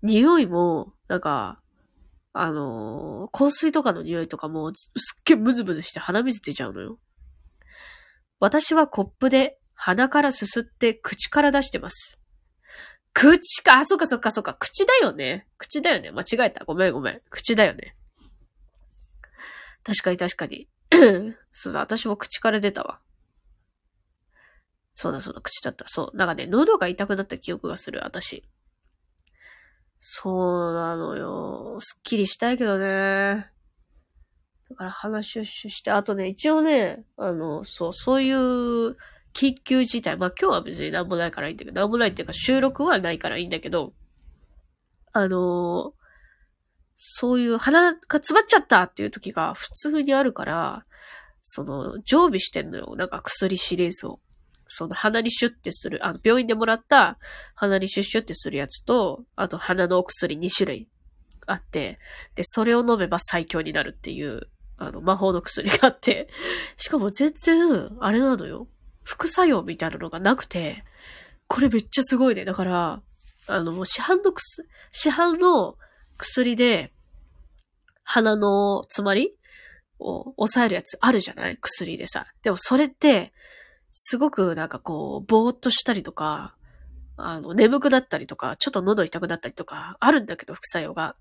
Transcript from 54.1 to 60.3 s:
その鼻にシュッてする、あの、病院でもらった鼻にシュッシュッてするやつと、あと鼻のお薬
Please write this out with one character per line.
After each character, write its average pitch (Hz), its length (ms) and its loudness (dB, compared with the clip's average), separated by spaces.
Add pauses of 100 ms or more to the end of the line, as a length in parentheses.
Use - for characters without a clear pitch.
そ - 220 -8
の 175 60 -8
鼻 220 260 0
に 226 100 -2
シ 233 160 0
ュ 233 40 0
ッ 233 40 -20
て - 180 -10
す - 180 -6
る、 - 160 -8
あ 180 60 -4
の、 185 120 -10
病 233 160 4
院 240 60 -2
で 226 80 0
も 220 100 -2
ら 226 100 2
っ 226 100 -10
た 254 340 6 (360)
鼻 196 240 0
に 190 100 -2
シ 196 120 -2
ュ - 20 0
ッ 196 40 -2
シ - 120 -2
ュ 226 40 -2
ッ - 20 -8
て 160 100 -10
す - 160 -4
る - 60 -6
や 143 100 -4
つ - 180 -8
と、 233 400 0 (120)
あ 196 100 -2
と 180 120 -8
鼻 180 300 0
の 180 100 4
お 185 60 2
薬 170 320 -4